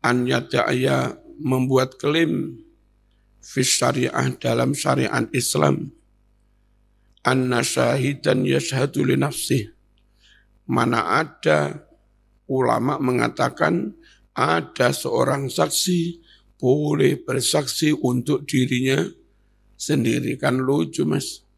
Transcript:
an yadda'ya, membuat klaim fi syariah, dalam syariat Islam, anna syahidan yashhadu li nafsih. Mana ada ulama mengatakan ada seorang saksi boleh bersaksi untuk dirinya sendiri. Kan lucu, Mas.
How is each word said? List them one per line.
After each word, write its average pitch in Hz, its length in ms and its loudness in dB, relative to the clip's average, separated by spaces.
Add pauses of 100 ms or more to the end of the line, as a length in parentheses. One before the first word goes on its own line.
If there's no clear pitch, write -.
an 123 140 2 (100)
yadda'ya, 127 880 0 (220)
membuat 131 580 0
klaim 147 640 0 (800)
fi - 240 -4
syariah, 127 760 0
dalam 123 380 0
syariat 135 560 0
Islam, - 640 0 (1300)
anna 127 400 0
syahidan 135 800 0
yashhadu 139 640 0
li 131 80 2
nafsih. 139 560 -2 (960)
Mana 113 560 0
ada - 640 -2 (640)
ulama 127 480 0
mengatakan 135 960 0 (400)
ada 139 560 0
seorang 131 560 -2
saksi 170 720 -2 (400)
boleh 147 640 2
bersaksi 143 720 0
untuk 127 480 -2
dirinya 131 560 0 (800)
sendiri. 123 560 0
Kan 131 240 -2
lucu, 147 480 0
Mas. - 400 -4 (100)